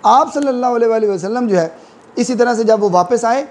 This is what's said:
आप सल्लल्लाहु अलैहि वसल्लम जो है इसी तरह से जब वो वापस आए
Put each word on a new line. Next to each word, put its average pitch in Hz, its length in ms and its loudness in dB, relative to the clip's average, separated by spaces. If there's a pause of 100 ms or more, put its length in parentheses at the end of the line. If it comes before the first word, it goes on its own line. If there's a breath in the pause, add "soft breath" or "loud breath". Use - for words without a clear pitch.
आप 254 260 4
सल्लल्लाहु 247 420 -2
अलैहि 226 320 0
वसल्लम 208 420 -4
जो 196 80 0
है 165 200 -2 (420 loud breath)
इसी 247 160 -2
तरह 240 200 0
से 226 100 -2
जब 214 160 4
वो 202 100 0
वापस 180 340 0
आए 247 260 0